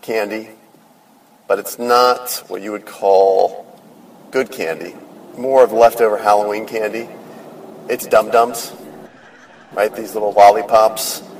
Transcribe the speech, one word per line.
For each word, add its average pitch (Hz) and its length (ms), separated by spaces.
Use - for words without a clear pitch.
Candy. 110 480
But 98 140
it's - 180
not 123 680
what 98 140
you 107 100
would 104 140
call 95 800
good 131 200
candy. 82 440
More 131 260
of 110 100
leftover 113 440
Halloween 104 500
candy. 110 420
It's - 180
Dum 107 240
Dums, 117 420
right? 107 220
These 110 200
little 104 180
lollipops. 107 920